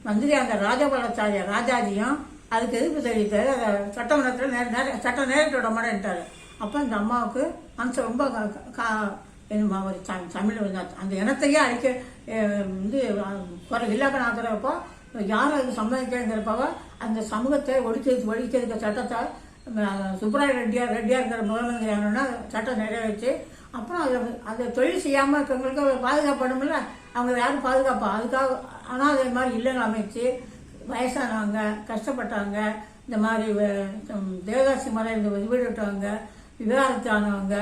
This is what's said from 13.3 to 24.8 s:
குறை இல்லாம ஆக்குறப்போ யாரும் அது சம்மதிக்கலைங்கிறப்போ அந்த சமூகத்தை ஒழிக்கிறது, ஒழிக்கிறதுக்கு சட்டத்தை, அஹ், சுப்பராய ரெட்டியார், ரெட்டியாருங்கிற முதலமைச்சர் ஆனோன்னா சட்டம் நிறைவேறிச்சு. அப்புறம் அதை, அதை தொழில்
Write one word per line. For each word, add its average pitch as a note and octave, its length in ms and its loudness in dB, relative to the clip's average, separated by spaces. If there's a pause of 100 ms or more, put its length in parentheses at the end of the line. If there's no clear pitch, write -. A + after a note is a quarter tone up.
குறை A#3 220 0
இல்லாம C4+ 280 2
ஆக்குறப்போ A#3 540 0 (540)
யாரும் B3+ 320 2
அது B3+ 140 0
சம்மதிக்கலைங்கிறப்போ A3+ 960 0 (300)
அந்த A3 240 -2
சமூகத்தை B3+ 540 0
ஒழிக்கிறது, B3 500 2
ஒழிக்கிறதுக்கு A3+ 520 -2
சட்டத்தை, A3 400 -2 (580)
அஹ், G3 440 -2
சுப்பராய C#4 320 2
ரெட்டியார், A#3+ 420 2
ரெட்டியாருங்கிற A#3 500 2
முதலமைச்சர் A3 500 0
ஆனோன்னா G#3 300 2 (240)
சட்டம் A3+ 320 -2
நிறைவேறிச்சு. A3 520 -2 (400)
அப்புறம் E4 300 -4
அதை, B3+ 160 2 (280)
அதை A3+ 260 -4
தொழில் D#4 300 2